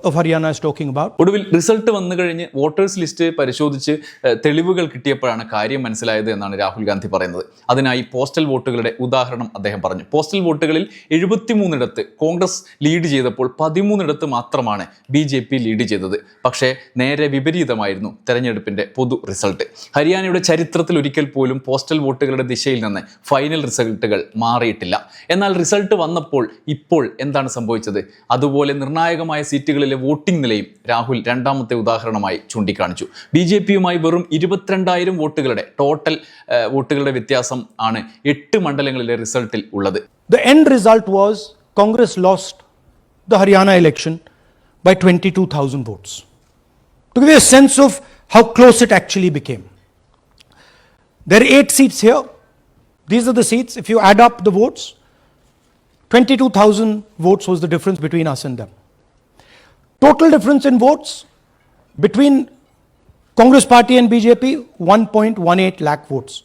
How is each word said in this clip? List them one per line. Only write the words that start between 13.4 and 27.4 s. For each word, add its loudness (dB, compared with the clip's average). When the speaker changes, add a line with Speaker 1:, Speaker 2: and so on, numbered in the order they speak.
Speaker 2:
പതിമൂന്നിടത്ത് -2
മാത്രമാണ് -6
ബി 2
ജെ -2
പി -2
ലീഡ് -2
ചെയ്തത്. -4
പക്ഷേ -2
നേരെ -2
വിപരീതമായിരുന്നു -4
തെരഞ്ഞെടുപ്പിന്റെ -4
പൊതു -2
റിസൾട്ട്. -6
ഹരിയാനയുടെ -2
ചരിത്രത്തിൽ -2
ഒരിക്കൽ -2
പോലും -2
പോസ്റ്റൽ -4
വോട്ടുകളുടെ -4
ദിശയിൽ -4
നിന്ന് -8
ഫൈനൽ -2
റിസൾട്ടുകൾ -4
മാറിയിട്ടില്ല. -2
എന്നാൽ 0
റിസൾട്ട് 0
വന്നപ്പോൾ -4
ഇപ്പോൾ -2
എന്താണ് -4